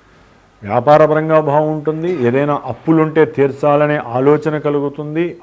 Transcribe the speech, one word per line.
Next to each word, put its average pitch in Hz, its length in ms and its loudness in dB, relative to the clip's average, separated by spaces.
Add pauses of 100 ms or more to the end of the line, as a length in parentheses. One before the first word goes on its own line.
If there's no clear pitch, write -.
(640)
వ్యాపారపరంగా 151 800 2
బాగుంటుంది. 156 840 -2
ఏదైనా 139 380 0
అప్పులుంటే 156 600 0
తీర్చాలనే 147 720 0
ఆలోచన 147 600 0
కలుగుతుంది, 147 840 -4